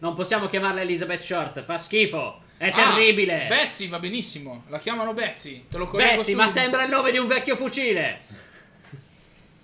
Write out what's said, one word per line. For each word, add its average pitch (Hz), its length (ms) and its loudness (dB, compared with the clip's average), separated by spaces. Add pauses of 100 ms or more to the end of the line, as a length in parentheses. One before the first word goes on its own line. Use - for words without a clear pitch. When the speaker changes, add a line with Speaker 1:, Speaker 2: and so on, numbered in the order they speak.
Speaker 1:
Non 165 160 -4
possiamo 190 320 0
chiamarla 190 320 0
Elizabeth 175 400 -2
Short, 147 420 -6
fa 165 160 -6
schifo, 165 600 0 (160)
è 180 140 -2
Speaker 2:
Ah, - 20 0
Speaker 1:
terribile. 208 760 4
Speaker 2:
Betsy 233 400 0
va 170 120 -8
benissimo, 151 680 -8
la 147 100 -8
chiamano 226 340 -4
Betsy, 151 560 -8
te 170 80 -8
lo 180 80 -4
correggo 226 300 4
Speaker 1:
Betsy, 202 180 0
ma 214 140 4
Speaker 2:
subito. 196 120 0
Speaker 1:
sembra 254 220 2
il 262 80 0
nome 262 220 2
di 254 60 4
un 240 100 0
vecchio 254 260 2
fucile. 214 640 0 (1400)